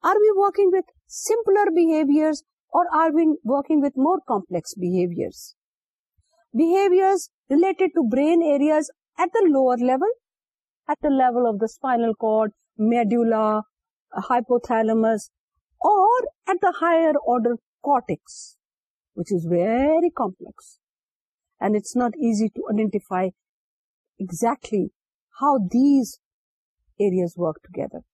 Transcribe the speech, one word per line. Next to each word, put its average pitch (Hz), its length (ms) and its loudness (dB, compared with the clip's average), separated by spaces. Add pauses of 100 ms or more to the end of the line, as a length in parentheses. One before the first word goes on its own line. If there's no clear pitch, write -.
Are 381 160 0
we 415 180 4
working 392 340 2
with 370 140 0 (220)
simpler 415 680 0
behaviors 311 680 2 (280)
or 349 220 0
are 320 200 2
we 311 300 2
working 277 380 0
with 277 160 -2
more 311 220 2 (100)
complex 185 460 -6
behaviors? 180 800 -4 (1000)
Behaviors 381 760 2 (180)
related 349 460 0
to 330 80 0
brain 285 400 2
areas 302 480 0 (280)
at 359 140 -2
the 427 160 2
lower 269 300 2
level, 262 300 0 (800)
at 302 120 -4
the 311 80 -2
level 247 400 2
of 208 100 -4
the 220 100 -2
spinal 233 460 -4
cord, 214 380 -2 (240)
medulla, 220 840 0 (520)
hypothalamus, 226 1160 -2 (500)
or 403 280 4 (380)
at 370 140 -2
the 359 180 0
higher 330 360 2 (120)
order 240 300 0 (260)
cortex, - 720 -4 (580)
which 208 180 -6
is 170 160 -2
very 262 640 0
complex. - 680 -10 (800)
And - 160 -2
it's 208 220 -4
not 240 220 0
easy 220 320 0
to - 200 -12
identify 196 600 -2 (880)
exactly 196 720 -4 (500)
how 277 180 2 (120)
these 269 480 2 (840)
areas 185 360 0
work 170 280 -6
together. - 360 -12 (140)